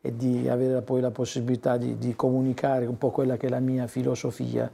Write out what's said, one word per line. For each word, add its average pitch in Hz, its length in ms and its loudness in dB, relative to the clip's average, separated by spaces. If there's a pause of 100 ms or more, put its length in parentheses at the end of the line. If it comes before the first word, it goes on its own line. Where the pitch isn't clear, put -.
e 120 160 -4
di 123 320 0
avere 127 320 2
poi 127 200 0
la 123 100 0
possibilità 123 640 0
di, 120 200 -2
di 117 200 -2
comunicare 131 720 2
un 123 100 -4
po' - 140 0
quella 127 260 2
che 120 100 -4
è 127 40 2
la 127 100 0
mia 127 260 0
filosofia, 120 880 -2